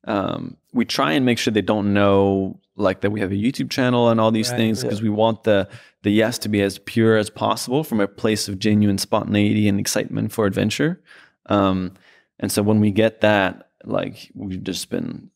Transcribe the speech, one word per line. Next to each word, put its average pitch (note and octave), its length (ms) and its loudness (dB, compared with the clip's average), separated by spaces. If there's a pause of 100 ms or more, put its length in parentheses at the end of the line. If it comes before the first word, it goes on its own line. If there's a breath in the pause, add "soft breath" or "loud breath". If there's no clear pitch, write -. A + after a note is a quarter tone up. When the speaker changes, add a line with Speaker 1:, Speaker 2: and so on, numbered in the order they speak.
Speaker 1:
um, F#2+ 520 -4 (160)
we A2+ 120 0
try C#3+ 280 -2
and C#3 120 0
make A#2 120 2
sure - 160 -2
they G#2 80 2
don't G2+ 320 0
know, G2 680 2 (160)
like, F#2+ 260 0
that G2+ 100 0
we G#2+ 80 -6
have F#2+ 120 -2
a G2+ 40 -2
YouTube B2 340 -2
channel B2 400 2
and A2+ 100 4
all A2 120 4
these A2 200 0
Speaker 2:
Right. B2 60 -4
Speaker 1:
things, A2 260 0
Speaker 3:
Yeah. A#2+ 60 -4
Speaker 1:
'cause G#2+ 120 -4
we A2+ 80 -2
want G#2+ 340 0
the, G2 240 2 (360 loud breath)
the G#2+ 80 2
yes A2 280 2
to A2 100 -8
be G#2 120 0
as G2 180 -2
pure A2+ 380 2
as G#2+ 120 -2
possible A#2 540 -2
from A2+ 160 -2
a G2+ 80 2
place - 400 -2
of G2 120 -8
genuine G#2 380 2
spontaneity G#2 720 0
and G2 120 0
excitement G#2+ 520 -4
for G#2+ 140 -2
adventure. A2 560 -2 (460 loud breath)
Um, F#2+ 440 0 (480 soft breath)
and G#2 120 -4
so G#2+ 100 0
when G#2+ 180 2
we G#2 120 4
get A2 300 0
that, G2+ 460 2 (160)
like, F#2+ 500 -6
we've F#2+ 300 -8
just - 260 -8
been - 460 -8